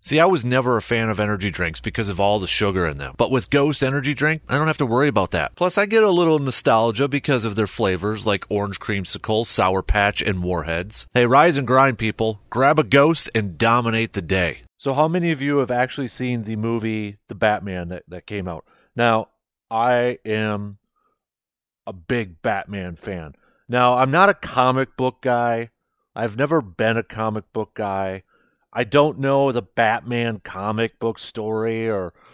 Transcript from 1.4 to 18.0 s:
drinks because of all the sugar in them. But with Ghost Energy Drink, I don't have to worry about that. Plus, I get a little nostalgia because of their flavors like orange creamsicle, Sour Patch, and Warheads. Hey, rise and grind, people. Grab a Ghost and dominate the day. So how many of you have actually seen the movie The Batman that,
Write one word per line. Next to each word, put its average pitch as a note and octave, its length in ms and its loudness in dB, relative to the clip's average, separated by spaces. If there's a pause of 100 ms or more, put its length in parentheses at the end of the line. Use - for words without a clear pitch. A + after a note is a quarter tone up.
drinks E2 300 -6
because G#2+ 280 -4
of F2+ 100 -6
all G2+ 220 2
the F#2 80 -6
sugar F#2+ 400 0
in C#2+ 100 -6
them. C2+ 180 -10
But A#2 140 2
with B2+ 200 0
Ghost C#3+ 340 2
Energy C3+ 300 -2
Drink, D#3 340 -2
I C3+ 80 -2
don't D3+ 100 2
have D#3 120 -2
to C#3+ 80 0
worry B2 200 2
about G2+ 260 0
that. D#2+ 220 -2
Plus, F3+ 240 0
I G3+ 80 2
get A3 160 4
a G#3 80 4
little E3 300 4
nostalgia A#2+ 680 2
because C3 380 0
of G#2+ 100 -4
their G#2 140 0
flavors G2+ 580 -2
like G2+ 220 0
orange G2+ 320 -4
creamsicle, G#2+ 680 -2
Sour F#2+ 360 0
Patch, G#2 380 0
and F#2 220 -2
Warheads. F2 720 -4
Hey, B2 120 4
rise C#3+ 300 6
and C3+ 100 -2
grind, C3 320 4
people. A2 420 -2 (100)
Grab C#3+ 280 4
a C#3+ 60 4
Ghost C#3+ 500 4
and G2+ 220 -2
dominate A2+ 580 2
the G2 80 -4
day. F2 400 -2 (160)
So C3+ 160 -4
how D3+ 120 2
many E3+ 240 0
of C#3 120 -2
you C#3+ 160 0
have B2 120 0
actually B2+ 380 -2
seen B2 340 -4
the A2 140 -6
movie A2 600 -4 (100)
The G#2+ 80 -12
Batman G2+ 540 -2
that, F#2 180 -12